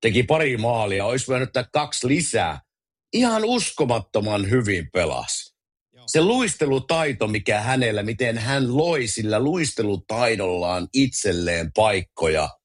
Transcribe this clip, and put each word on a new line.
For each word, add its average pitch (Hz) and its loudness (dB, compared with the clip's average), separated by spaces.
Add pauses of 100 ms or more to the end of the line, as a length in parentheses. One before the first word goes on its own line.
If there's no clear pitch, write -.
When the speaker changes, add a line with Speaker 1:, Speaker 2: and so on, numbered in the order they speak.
Speaker 1:
teki 117 2
pari 151 2
maalia, 107 0
olisi 123 -2
voinut 127 0
ottaa 127 -2
kaksi 147 -2
lisää. 110 0 (520)
Ihan 220 2
uskomattoman 113 0
hyvin 101 0
pelasi. 71 -2 (420)
Speaker 2:
Joo. 123 -20
Speaker 1:
Se 156 2
luistelutaito, 160 0
mikä 107 0
hänellä, 117 0
miten 117 -2
hän 127 0
loi 156 0
sillä 107 0
luistelutaidollaan 104 -2
itselleen 87 0
paikkoja. 87 0 (160)